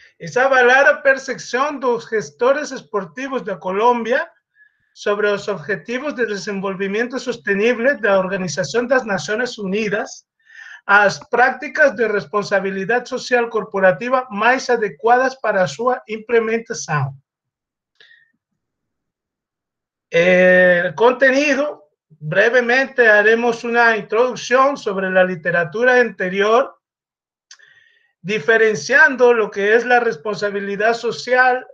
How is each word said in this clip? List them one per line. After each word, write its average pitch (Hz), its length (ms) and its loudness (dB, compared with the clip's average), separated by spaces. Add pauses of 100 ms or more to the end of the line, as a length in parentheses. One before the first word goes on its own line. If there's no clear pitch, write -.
(180)
es 170 180 -12
avalar 262 500 4
la 294 160 2
percepción 269 760 -2
de 262 80 -6
los 233 220 -4
gestores 262 640 -2
esportivos 233 720 -8
de 190 160 -8
Colombia 233 680 -2 (640)
sobre 107 380 -2
los 202 180 -4
objetivos 214 680 -8
de 233 100 -2
desenvolvimiento 202 920 -6
sostenible 226 720 -2
de 214 140 -4
la 196 100 4
Organización 185 720 -4
de 262 80 2
las 226 100 -2
Naciones 214 500 -6
Unidas, 208 720 -6 (640)
las 202 400 4
prácticas 262 640 0
de 220 140 -2
responsabilidad 196 960 -2
social 247 440 -2
corporativa 226 800 0
más 226 380 0
adecuadas 240 680 0
para 196 320 0
su 247 260 -2 (140)
implementación. 220 1120 -4 (3000)
El 180 840 4
contenido, 262 920 0 (180)
brevemente 233 1000 0
haremos 226 560 2
una 233 340 2
introducción 247 800 0
sobre 190 340 -6
la 185 120 4
literatura 185 800 0
anterior, 202 760 0 (1500)
diferenciando 226 1120 2
lo 214 180 -2
que 202 260 0
es 233 100 0
la 247 140 4
responsabilidad 208 920 -4
social, 247 800 0